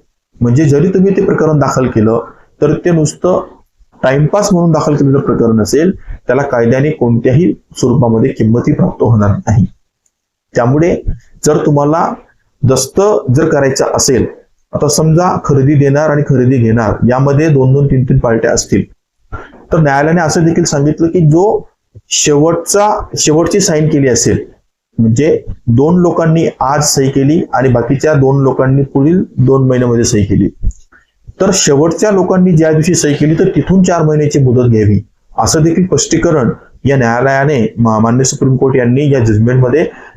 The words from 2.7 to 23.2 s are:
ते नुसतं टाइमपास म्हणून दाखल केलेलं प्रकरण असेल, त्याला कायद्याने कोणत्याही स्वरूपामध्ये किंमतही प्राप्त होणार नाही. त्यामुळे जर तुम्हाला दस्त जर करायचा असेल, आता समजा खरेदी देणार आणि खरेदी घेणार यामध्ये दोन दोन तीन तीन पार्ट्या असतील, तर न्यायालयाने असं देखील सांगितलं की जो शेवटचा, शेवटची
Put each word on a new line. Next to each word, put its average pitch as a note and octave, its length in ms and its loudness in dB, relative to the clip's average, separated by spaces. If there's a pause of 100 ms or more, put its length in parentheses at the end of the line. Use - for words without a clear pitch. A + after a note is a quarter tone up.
ते - 160 -4
नुसतं E3 540 -2 (580)
टाइमपास D3+ 500 0
म्हणून E3+ 200 2
दाखल D3+ 220 0
केलेलं C#3 240 2
प्रकरण A2+ 420 0
असेल, D3 340 0 (320)
त्याला B2+ 160 -2
कायद्याने C3 480 0
कोणत्याही B2 600 0
स्वरूपामध्ये A#2+ 800 -2
किंमतही A#2 440 0
प्राप्त - 280 -2
होणार A2 280 2
नाही. G2+ 340 0 (920)
त्यामुळे D3+ 460 0 (420)
जर D#3 220 0
तुम्हाला D3+ 460 0 (500)
दस्त C3 380 0 (340)
जर D#3 140 0
करायचा C#3 360 0 (100)
असेल, B2 320 0 (460)
आता - 160 -2
समजा D#3 560 0
खरेदी C3+ 300 0
देणार C#3+ 360 2
आणि D3 120 0
खरेदी C3 360 0
घेणार A2+ 340 0 (160)
यामध्ये C#3 400 0
दोन C3 240 2
दोन C#3+ 140 2
तीन C3 180 0
तीन C#3 140 0
पार्ट्या A2+ 340 0
असतील, - 320 -2 (880)
तर F3 60 0
न्यायालयाने D3+ 420 0
असं E3 240 0
देखील E3 200 0
सांगितलं D#3 420 -2
की E3 240 0
जो G3+ 380 0 (400)
शेवटचा, E3+ 1000 0 (100)
शेवटची E3 440 0